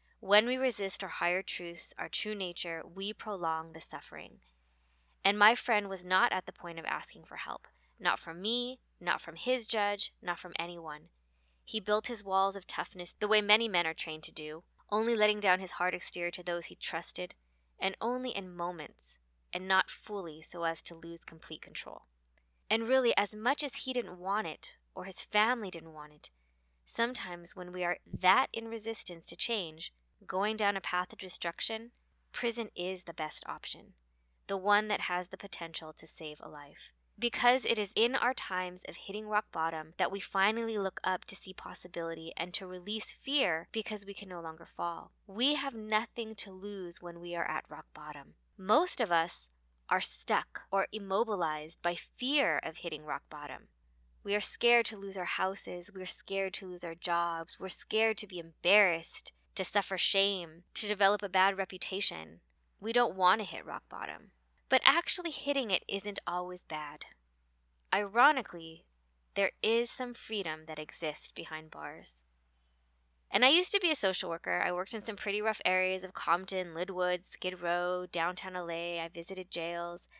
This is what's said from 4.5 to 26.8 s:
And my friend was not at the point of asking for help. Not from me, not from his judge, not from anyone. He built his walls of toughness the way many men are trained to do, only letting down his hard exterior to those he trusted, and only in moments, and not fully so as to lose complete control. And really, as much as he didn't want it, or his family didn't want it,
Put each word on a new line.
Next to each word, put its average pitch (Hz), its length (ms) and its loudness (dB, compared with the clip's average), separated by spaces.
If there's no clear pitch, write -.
And 208 120 4
my 214 160 10
friend 208 340 0
was 185 160 -8
not 185 280 4
at 185 120 0
the - 80 -10
point 165 260 -12
of 160 60 -10
asking 156 400 -6
for - 120 -12
help. - 300 -10
Not 175 200 2
from 170 240 -8
me, 240 380 -2
not 175 220 0
from 165 140 -8
his 247 300 -2
judge, 208 540 -2
not 175 180 -4
from 175 200 -10
anyone. 170 500 -6
He - 160 -4
built 214 280 2
his 220 140 -6
walls 190 340 4
of 190 100 -10
toughness - 520 -4
the 214 80 0
way 214 140 8
many 214 260 6
men 175 200 2
are 160 80 -2
trained 156 300 -6
to - 80 -6
do, 156 320 -8
only 226 240 2
letting 208 240 4
down 185 200 6
his 185 100 -6
hard 180 240 0
exterior 175 380 -4
to - 100 -6
those 175 240 -2
he 175 80 -14
trusted, - 600 -4
and 190 220 0
only 254 340 -2
in 185 180 -8
moments, 175 640 -6
and 185 160 -6
not 190 240 4
fully 170 520 -8
so 170 220 -4
as 165 180 0
to - 120 -4
lose 165 300 -10
complete 160 380 -12
control. - 400 -12
And 226 180 0
really, 254 300 4
as 208 180 2
much 233 300 0
as 269 120 -2
he 254 180 -4
didn't 180 240 -4
want 190 280 0
it, - 300 -10
or 180 100 -8
his 190 180 -4
family 214 480 2
didn't 165 240 -10
want 151 180 -12
it, - 160 -14